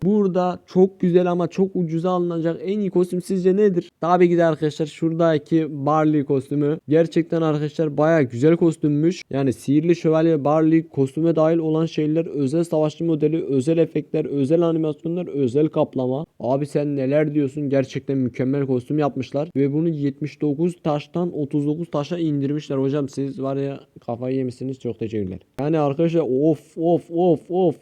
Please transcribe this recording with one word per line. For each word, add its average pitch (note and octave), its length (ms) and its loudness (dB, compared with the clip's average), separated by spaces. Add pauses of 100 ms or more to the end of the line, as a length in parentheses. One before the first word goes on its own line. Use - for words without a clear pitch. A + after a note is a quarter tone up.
burada F3+ 640 0
çok F#3+ 340 2
güzel F3+ 320 4
ama F3 160 0
çok F#3+ 280 -2
ucuza E3 360 -2
alınacak E3+ 520 -2
en G3 160 -2
iyi G3 100 -2
kostüm F3+ 320 0
sizce F#3 340 0
nedir? G3 360 2 (100)
Tabii F3 280 4
ki E3+ 80 2
de E3+ 80 4
arkadaşlar D#3 400 0
şuradaki D#3+ 1000 0
Barley D3+ 400 2
kostümü. C#3+ 540 -2 (100)
Gerçekten E3 520 2
arkadaşlar D3+ 560 -2
bayağı D#3 260 4
güzel B2+ 340 2
kostümmüş. D#3+ 720 0
Yani C3+ 240 0
sihirli D3+ 420 0
şövalye D#3+ 480 2
Barley D#3+ 440 2
kostüme D#3 480 0
dahil D#3+ 220 4
olan D#3+ 280 0
şeyler, D#3+ 400 -2
özel C#3+ 380 -2
savaşçı D#3 400 -2
modeli, D#3+ 420 0
özel C#3 320 0
efektler, D#3+ 480 0
özel C#3+ 360 0
animasyonlar, E3 640 -2
özel C#3 400 0
kaplama. C3+ 580 -2 (140)
Abi C3+ 260 -2
sen D3 300 -4
neler C#3+ 380 0
diyorsun? D3 360 -2
Gerçekten C3+ 480 -2
mükemmel C3 480 -2
kostüm C3 340 -2
yapmışlar. C#3 560 -4
Ve C#3 180 0
bunu D#3+ 160 0
yetmiş C#3+ 520 -6
dokuz D#3 420 -2
taştan E3 540 -4
otuz D3 300 -4
dokuz D#3+ 240 -4
taşa D3 260 -4
indirmişler. D3 600 -2
Hocam C3+ 320 -2
siz C3+ 320 -8
var C3+ 160 -4
ya C#3 220 -6 (260)
kafayı B2+ 320 -6
yemişsiniz. C3 420 -6
Çok A#2 200 -8
teşekkürler. G2+ 400 -6 (200)
Yani D#3 200 0
arkadaşlar D#3+ 420 0
of, C#3 560 -2
of, E3 340 0
of, E3+ 400 0
of, F3 300 0